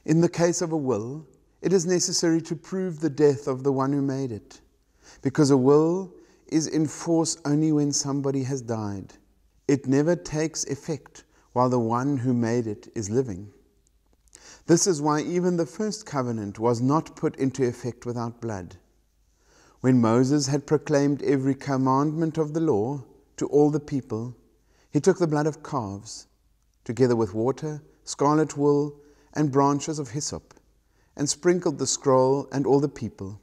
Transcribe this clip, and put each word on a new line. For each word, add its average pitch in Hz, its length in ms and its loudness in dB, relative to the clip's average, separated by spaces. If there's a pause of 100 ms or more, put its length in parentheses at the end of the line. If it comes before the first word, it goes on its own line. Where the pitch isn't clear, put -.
In 160 160 4
the 170 80 4
case 175 320 0
of 170 100 -4
a 160 60 -2
will, 127 500 -4 (340)
it 165 120 0
is 180 120 2
necessary 165 580 0
to 165 120 -6
prove 185 440 -8
the 156 120 -2
death 143 360 2
of 131 160 -6
the 139 100 0
one 131 180 0
who 143 100 0
made 135 300 -4
it, - 300 -14 (600)
because 135 300 4
a 143 60 6
will 160 580 4 (320)
is 156 200 -2
in 156 200 0
force 165 580 -2
only 151 280 2
when 147 180 0
somebody 139 520 -2
has 131 180 -6
died. 107 520 -8 (540)
It 139 200 0
never 147 280 2
takes 156 480 -6
effect - 640 -10 (260)
while 123 180 2
the 123 100 2
one 120 380 0
who 127 160 0
made 117 320 0
it 104 300 -8
is 107 140 -6
living. 104 420 -4 (1120)
This 165 200 4
is 160 160 0
why 151 200 0
even 175 360 0
the 165 80 0
first 208 400 -8
covenant 113 540 -6
was 117 200 2
not 143 360 0
put 156 220 -4
into 135 280 -2
effect 120 400 -6
without 120 340 -6
blood. 98 360 -8 (1040)
When 127 180 4
Moses 127 460 4
had 139 220 -4
proclaimed 143 560 2
every 135 320 2
commandment 143 800 0
of 151 160 -2
the 160 60 -2
law 131 440 0 (340)
to - 100 -4
all 147 240 4
the 151 80 0
people, 123 580 -6 (540)
he 147 80 2
took 165 180 4
the 175 80 2
blood 151 220 0
of 147 160 -6
calves, 107 640 -8 (560)
together 123 320 2
with 110 180 0
water, 135 480 -4 (220)
scarlet 147 540 0
wool, 143 380 2 (380)
and 151 180 0
branches 143 460 2
of 139 120 -8
hyssop, 107 440 -10 (640)
and 147 120 -4
sprinkled 175 520 0
the 135 80 -2
scroll 131 640 2
and 135 160 -2
all 139 120 6
the 147 80 0
people. 104 560 -10